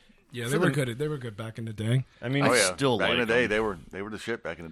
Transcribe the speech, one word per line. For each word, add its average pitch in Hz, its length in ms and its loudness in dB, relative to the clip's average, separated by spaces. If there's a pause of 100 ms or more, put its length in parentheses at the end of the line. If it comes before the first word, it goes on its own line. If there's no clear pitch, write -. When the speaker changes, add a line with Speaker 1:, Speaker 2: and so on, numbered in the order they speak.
(320)
Speaker 1:
Yeah, 117 140 -8
Speaker 2:
for 123 60 -6
Speaker 1:
they 151 80 2
were 185 80 4
Speaker 2:
the 147 40 4
Speaker 1:
good. 127 280 -2
They 151 80 -2
were 151 100 -6
good 117 200 -10
back 113 200 -10
in 117 80 -8
the 113 80 -8
day. 113 320 0 (160)
Speaker 2:
I 120 80 -6
mean, 139 140 2
Speaker 3:
I 113 60 4
Speaker 4:
Oh, 123 40 6
yeah. 95 220 4
Speaker 3:
still 127 240 4
Speaker 4:
Back 98 120 2
in 120 80 2
Speaker 3:
like 117 80 0
Speaker 4:
the 113 60 2
day, 123 120 6
Speaker 3:
'em. 104 40 -2
Speaker 4:
they 107 100 2
were, 104 180 0 (140)
they 95 120 -8
were 107 80 -8
the 104 80 -8
shit 113 240 -6
back 82 160 -8
in 85 100 -12
the - 20 -12